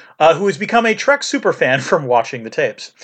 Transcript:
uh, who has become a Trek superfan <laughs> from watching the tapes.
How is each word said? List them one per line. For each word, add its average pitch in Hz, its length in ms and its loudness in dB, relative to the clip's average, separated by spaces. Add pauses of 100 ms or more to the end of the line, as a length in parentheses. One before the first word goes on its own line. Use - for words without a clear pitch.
(200)
uh, 160 160 6
who 185 100 -4
has 170 140 -2
become 226 260 0
a 220 80 2
Trek 277 280 -2
superfan 147 600 0
<laughs> - 0 -
from 156 240 -2
watching 120 380 0
the 110 80 -12
tapes. - 400 -4 (120)